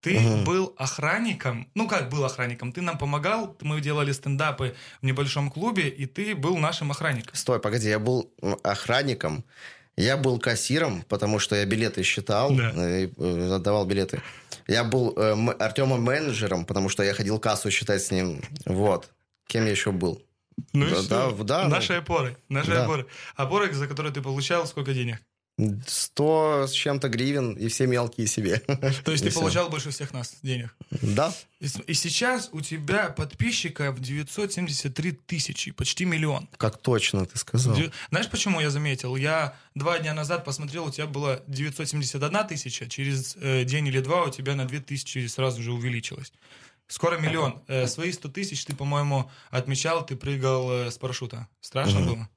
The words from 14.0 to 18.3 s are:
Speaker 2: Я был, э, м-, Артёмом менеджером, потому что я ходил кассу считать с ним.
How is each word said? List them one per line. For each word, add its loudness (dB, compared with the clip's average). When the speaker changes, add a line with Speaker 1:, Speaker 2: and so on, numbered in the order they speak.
Speaker 2:
Я 4
был, 2
э, 4
м-, 2
Артёмом 2
менеджером, 0
потому 2
что 0
я 4
ходил 0
кассу 0
считать 2
с -2
ним. 0